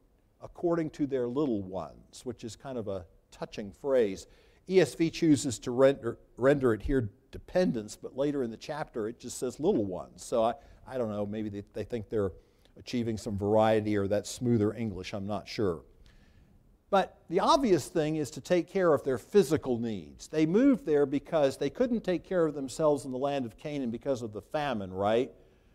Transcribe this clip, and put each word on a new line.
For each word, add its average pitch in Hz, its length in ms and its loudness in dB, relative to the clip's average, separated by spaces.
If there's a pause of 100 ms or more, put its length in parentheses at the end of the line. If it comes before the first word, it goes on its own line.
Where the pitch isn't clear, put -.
(440)
according 170 480 -4
to 147 160 -4
their 127 200 -2
little 120 360 -2
ones, 80 600 -12
which 120 200 -12
is 113 120 -12
kind 135 220 -12
of 107 100 -8
a 95 180 -8 (260)
touching 117 400 -12
phrase. 117 560 0 (420)
E 185 100 6
S 165 140 4
V 165 160 0
chooses 147 500 2
to 127 120 -6
render, 131 480 4 (180)
render 127 360 4
it 107 100 -4
here 127 260 0 (220)
dependents, 151 640 -2
but - 200 -16
later 143 280 -2
in 117 80 -4
the 110 60 -14
chapter 143 500 -8
it - 120 -10
just - 200 -12
says 127 200 -6
little 151 260 0
ones. 85 380 -10
So 117 200 0
I, 117 100 2 (340)
I 131 120 -8
don't 113 100 -2
know, 104 160 -4
maybe 107 240 -6
they, 101 140 -10 (100)
they 107 100 -8
think 110 260 -8
they're 101 240 -2 (440)
achieving 117 380 -4
some 104 220 -6
variety 107 580 4
or 98 140 0
that 104 180 -2
smoother 113 460 2
English, 101 400 -8
I'm 101 120 -8
not 101 220 -8
sure. 90 360 -2 (1040)
But - 280 0 (120)
the 170 100 0
obvious 226 480 4
thing 156 300 0
is 151 140 -4
to 139 100 -12
take 175 260 0
care 180 260 2
of 131 120 2
their 131 120 0
physical 143 600 2
needs. 98 500 -8
They 156 180 2
moved 240 400 4
there 147 200 4
because 139 500 0
they 143 140 -2
couldn't 240 340 -2
take 175 220 -2
care 180 200 2
of 151 80 -2
themselves 143 520 0
in 135 60 -8
the 127 60 -6
land 139 280 -2
of 110 100 -10
Canaan 143 360 -6
because 120 300 -4
of 110 120 -8
the 101 80 -8
famine, 123 500 -4
right? 107 400 2 (440)